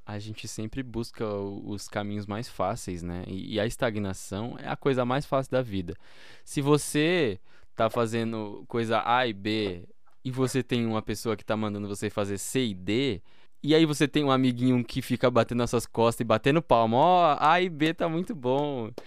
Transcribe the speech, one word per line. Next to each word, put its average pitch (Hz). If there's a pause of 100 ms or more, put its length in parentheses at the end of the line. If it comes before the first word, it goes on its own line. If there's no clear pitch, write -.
A 107
gente 110
sempre 110
busca 113
o, 101
os 104
caminhos 104
mais 104
fáceis, 92
né? 87
E, 95
e 104
a 104
estagnação 107
é 123
a 139
coisa 127
mais 127
fácil 135
da 127
vida. 95 (500)
Se -
você 147 (360)
tá 113
fazendo 113
coisa 113
A 123
e 113
B 98 (380)
e 131
você 127
tem 120
uma 110
pessoa 110
que -
tá 110
mandando 104
você 101
fazer 101
C 131
e 107
D, 101 (400)
e 147
aí 160
você 147
tem 151
um 139
amiguinho 127
que 127
fica 127
batendo 120
nas 120
suas 117
costas 117
e 123
batendo 117
palma, 117
"Ó, 170
A 165
e 185
B 156
tá 170
muito 170
bom." 131 (160)